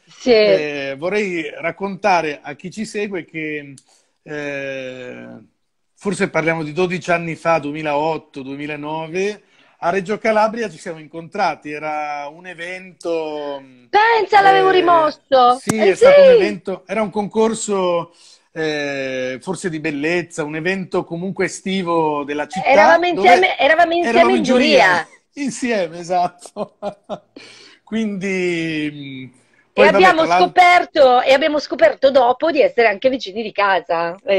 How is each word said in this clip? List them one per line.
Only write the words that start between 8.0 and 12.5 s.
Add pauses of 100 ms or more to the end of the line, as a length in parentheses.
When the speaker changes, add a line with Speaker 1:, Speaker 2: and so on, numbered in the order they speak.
Speaker 2:
duemilanove, (360)
a
Reggio
Calabria
ci
siamo
incontrati,
era
un
evento, (300)